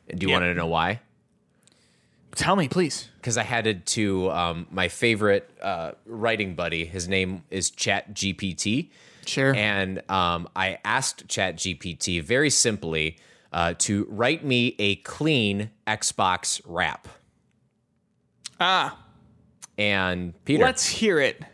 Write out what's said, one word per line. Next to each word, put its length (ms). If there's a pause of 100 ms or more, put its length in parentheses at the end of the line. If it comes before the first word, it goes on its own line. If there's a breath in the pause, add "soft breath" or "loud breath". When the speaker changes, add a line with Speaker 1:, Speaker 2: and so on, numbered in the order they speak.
Speaker 1:
Do 180
you 60
Speaker 2:
Yeah. 80
Speaker 1:
wanna 140
know 120
why? 340 (1300 soft breath)
Speaker 2:
Tell 220
me, 120
please. 400 (140)
Speaker 1:
'Cause 160
I 40
had 240
it 200
to, 440
um, 400
my 180
favorite, 600 (120)
uh, 300 (120)
writing 500
buddy. 300
His 240
name 420
is 200
Chat 440
G 200
P 180
T. 380 (360 loud breath)
Speaker 2:
Sure. 280
Speaker 1:
And, 560
um, 440
I 300
asked 420
Chat 300
G 180
P 200
T 260
very 300
simply, 680 (360 soft breath)
uh, 260
to 320
write 340
me 340
a 180
clean 760 (160)
Xbox 800
wrap. 420 (1500)
Speaker 2:
Ah. 360 (800)
Speaker 1:
And 560 (120)
Peter. 200
Speaker 2:
Let's 220
hear 320
it. 240 (120)